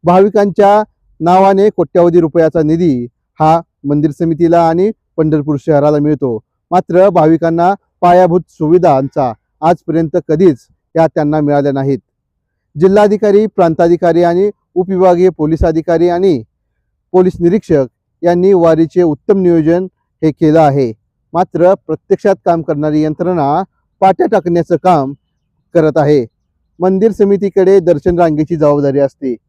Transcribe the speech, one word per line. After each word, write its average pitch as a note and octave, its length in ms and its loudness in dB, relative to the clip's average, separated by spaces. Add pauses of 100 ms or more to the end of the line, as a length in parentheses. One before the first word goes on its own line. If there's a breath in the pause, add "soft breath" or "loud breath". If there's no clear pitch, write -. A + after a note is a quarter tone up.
भाविकांच्या G3+ 800 2 (360)
नावाने F#3+ 500 2
कोट्यवधी F3 500 0
रुपयाचा E3 440 0
निधी D3+ 440 -2 (320)
हा D#3+ 220 2 (280)
मंदिर D3 220 0
समितीला E3 560 0
आणि F3+ 240 -2 (260)
पंढरपूर D3+ 480 -2
शहराला D3+ 320 0
मिळतो, C#3+ 420 -2 (320)
मात्र F3+ 380 2
भाविकांना E3 640 0 (280)
पायाभूत F3+ 480 2
सुविधांचा D3+ 840 -2 (280)
आजपर्यंत E3 560 -2 (100)
कधीच D#3+ 300 0 (380)
या E3 120 0
त्यांना D3+ 320 -4
मिळाल्या C#3+ 320 -2
नाहीत. C3+ 280 -4 (800)
जिल्हाधिकारी, G#3 680 2
प्रांताधिकारी E3+ 800 0
आणि F3 280 -2 (240)
उपविभागीय F3+ 540 0
पोलीस D#3+ 340 -4
अधिकारी E3 460 -2
आणि F3 340 -2 (680)
पोलीस F3+ 280 2
निरीक्षक E3+ 460 0 (380)
यांनी F3 300 2
वारीचे E3 480 0
उत्तम F3 380 -2
नियोजन E3+ 480 0 (360)
हे D#3 80 0
केलं D#3 280 0
आहे, C#3 340 0 (400)
मात्र F3 400 0
प्रत्यक्षात G3 640 -4 (100)
काम E3+ 160 0
करणारी D3+ 420 -4
यंत्रणा D#3 600 -4 (360)
पाट्या F#3+ 280 0
टाकण्याचं F3 560 -2
काम C#3+ 300 0 (600)
करत D#3 220 2
आहे. C#3+ 300 2 (540)
मंदिर F#3+ 320 0
समितीकडे G3 680 0
दर्शन E3+ 400 -2
रांगेची D#3+ 360 -2
जबाबदारी C#3+ 440 0
असते. C3+ 360 -4 (140)